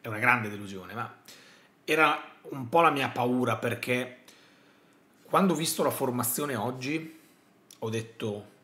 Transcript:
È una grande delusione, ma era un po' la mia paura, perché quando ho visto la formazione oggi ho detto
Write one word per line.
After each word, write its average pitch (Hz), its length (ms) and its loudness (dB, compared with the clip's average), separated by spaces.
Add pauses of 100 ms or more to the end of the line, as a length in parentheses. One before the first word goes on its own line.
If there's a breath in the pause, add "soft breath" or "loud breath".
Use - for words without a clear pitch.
È - 80 -12
una 107 100 -8
grande 120 320 2
delusione, 98 420 -12
ma 113 260 -10 (680 loud breath)
era 156 360 4 (280)
un 131 200 -8
po' 165 120 6
la 165 100 8
mia 135 200 0
paura, 123 460 2
perché 123 680 -4 (960 soft breath)
quando 180 300 2
ho 151 40 2
visto 160 280 -2
la 131 60 4
formazione 123 680 -2
oggi 131 640 -6 (580 loud breath)
ho 117 120 -6
detto 110 600 -6 (140)